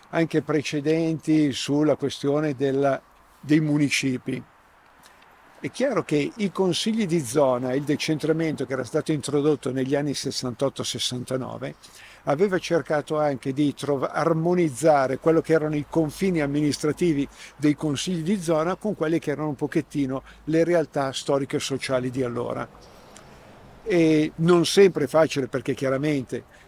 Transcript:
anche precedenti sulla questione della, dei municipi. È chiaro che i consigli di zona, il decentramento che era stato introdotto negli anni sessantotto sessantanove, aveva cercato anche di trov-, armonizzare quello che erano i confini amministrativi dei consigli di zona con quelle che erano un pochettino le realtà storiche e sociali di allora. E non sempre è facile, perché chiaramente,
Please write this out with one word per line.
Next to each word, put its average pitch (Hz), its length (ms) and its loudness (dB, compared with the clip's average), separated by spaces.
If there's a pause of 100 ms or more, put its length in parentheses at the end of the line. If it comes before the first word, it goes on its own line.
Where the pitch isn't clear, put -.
(100)
anche 160 320 0
precedenti 156 1080 0
sulla 143 420 2
questione 143 600 -2
della, 135 440 0 (380)
dei 151 220 2
municipi. 139 840 0 (1160)
È 151 100 -8
chiaro 233 320 0
che 147 320 -2
i 202 160 -2
consigli 196 560 0
di 160 180 0
zona, 127 500 0
il 143 100 -2
decentramento 151 840 -2
che 135 60 -8
era 131 100 -4
stato 143 300 -2
introdotto 143 580 0
negli 131 240 -2
anni 143 200 -2
sessantotto 127 680 -4
sessantanove, 123 960 -8 (500)
aveva 180 320 2
cercato 156 600 -2
anche 143 340 -2
di 143 220 0
trov-, 139 360 -2
armonizzare 160 1080 2
quello 165 220 4
che 160 140 0
erano 156 200 2
i 147 140 -4
confini 165 520 0
amministrativi 147 880 0 (280)
dei 147 180 4
consigli 156 480 -2
di 190 180 0
zona 165 360 0
con 208 200 -4
quelle 160 220 0
che 151 140 -4
erano 147 160 -4
un 139 80 -6
pochettino 139 680 -2 (220)
le 160 200 2
realtà 151 480 0
storiche 139 440 -2
e 135 40 -4
sociali 127 500 -4
di 127 120 -4
allora. 120 440 -6 (1160)
E 160 520 4
non 170 280 4
sempre 180 400 6
è 127 40 -2
facile, 151 400 2
perché 131 260 -4
chiaramente, 135 720 -2 (240)